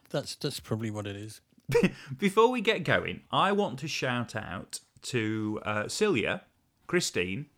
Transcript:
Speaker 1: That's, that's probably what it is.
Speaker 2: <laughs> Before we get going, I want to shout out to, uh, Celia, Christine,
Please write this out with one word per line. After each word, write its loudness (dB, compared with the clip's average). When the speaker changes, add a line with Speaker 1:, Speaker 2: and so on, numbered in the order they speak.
Speaker 1:
That's, -6
that's -6
probably -4
what -6
it -8
is. -14
Speaker 2:
<laughs> 0
Before 6
we 0
get 2
going, 0
I 4
want 0
to -8
shout -4
out -8
to, -2
uh, -2
Celia, 2
Christine, -2